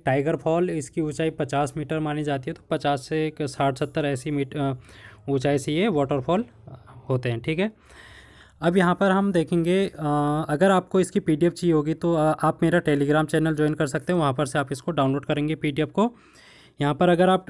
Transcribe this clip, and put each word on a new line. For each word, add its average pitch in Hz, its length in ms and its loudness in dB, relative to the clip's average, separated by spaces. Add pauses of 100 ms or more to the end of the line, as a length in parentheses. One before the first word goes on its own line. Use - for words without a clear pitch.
टाइगर 143 300 0
फॉल, 170 340 0
इसकी 160 320 -6
ऊंचाई 156 280 -2
पचास 143 480 -2
मीटर 156 220 -4
मानी 151 240 -4
जाती 143 260 -4
है, 165 40 -8
तो - 160 -16
पचास 143 320 -2
से 156 260 -2
एक 151 140 -8
साठ 139 360 -2
सत्तर 147 280 -4
ऐसी 143 260 -4
मीट-, 143 260 -4
अ, 139 160 -2 (560)
ऊंचाई 139 280 0
से 143 160 -4
ये 180 140 2
वाटरफॉल 151 580 0 (640)
होते 127 220 -2
हैं। 113 80 -4
ठीक 156 200 -4
है, 214 120 -2 (880)
अब 170 160 2
यहाँ 180 180 4
पर 196 160 2
हम 196 200 2
देखेंगे, 175 560 0
अ, - 120 -12 (500)
अगर 160 220 4
आपको 185 280 2
इसकी 185 200 0
पीडीएफ़ 165 340 2
चाहिए 175 200 0
होगी 151 200 0
तो, 170 200 0
अ, 160 60 2
आप 156 440 0
मेरा 165 180 2
Telegram 147 440 2
चैनल 156 300 0
ज्वाइन 151 180 2
कर 151 140 -2
सकते 151 260 -4
हैं, 180 60 2
वहाँ 147 140 2
पर 147 120 -2
से 147 140 -2
आप 135 120 -4
इसको 143 200 -6
डाउनलोड 139 340 0
करेंगे 151 300 -2
पीडीएफ़ 151 340 -2
को। 226 260 0 (640)
यहाँ 143 140 0
पर 175 140 4
अगर 175 200 4
आप 185 200 2